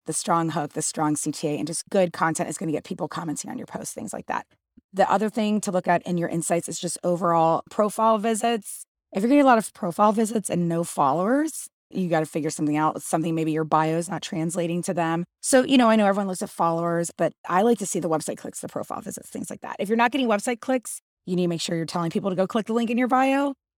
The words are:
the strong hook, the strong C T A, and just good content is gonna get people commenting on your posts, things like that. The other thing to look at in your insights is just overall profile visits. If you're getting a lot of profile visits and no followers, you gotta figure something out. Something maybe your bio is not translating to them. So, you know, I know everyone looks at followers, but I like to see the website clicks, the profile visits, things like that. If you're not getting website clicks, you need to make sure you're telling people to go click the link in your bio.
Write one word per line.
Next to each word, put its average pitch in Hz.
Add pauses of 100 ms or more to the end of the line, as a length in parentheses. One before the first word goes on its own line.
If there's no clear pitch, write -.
the 160
strong 165
hook, 151
the 156
strong 151
C 151
T 156
A, 147
and 151
just -
good 185
content -
is -
gonna 165
get -
people 175
commenting 160
on -
your -
posts, -
things -
like -
that. - (460)
The 190
other 202
thing 214
to 196
look 180
at 175
in 180
your 170
insights 170
is 170
just 175
overall 170
profile 220
visits. 226 (260)
If 196
you're 233
getting 285
a 269
lot 240
of -
profile 208
visits 220
and 175
no 170
followers, 190 (220)
you 185
gotta 160
figure 156
something 147
out. 156
Something 165
maybe 160
your 160
bio 156
is 170
not 160
translating 170
to 190
them. 165 (160)
So, 254
you 269
know, 233
I 220
know 208
everyone 196
looks 185
at -
followers, 170
but 165 (140)
I 180
like 240
to 196
see 180
the 165
website 156
clicks, -
the -
profile -
visits, -
things -
like -
that. -
If 196
you're 233
not 240
getting 269
website 220
clicks, - (260)
you 180
need 180
to 175
make 170
sure 170
you're 165
telling 170
people 196
to 185
go 190
click 220
the 220
link 233
in 233
your 254
bio. 269 (240)